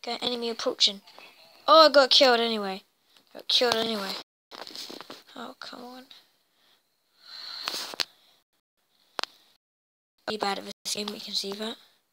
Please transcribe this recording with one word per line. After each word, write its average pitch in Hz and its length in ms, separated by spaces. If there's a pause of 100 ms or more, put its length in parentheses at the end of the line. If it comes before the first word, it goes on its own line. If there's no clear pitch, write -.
Got 233 200
enemy 240 260
approaching. 214 520 (640)
Oh, 311 180
I 294 60
got 269 180
killed 247 300
anyway. 208 420 (520)
Got - 140
killed 240 280
anyway. 214 380 (1200)
Oh, 254 240
come - 240
on. 254 200 (4000)
Be 214 100
bad 196 200
at 196 80
this - 300
game, 208 120
we 214 120
can 202 160
see 196 160
that. 214 260 (360)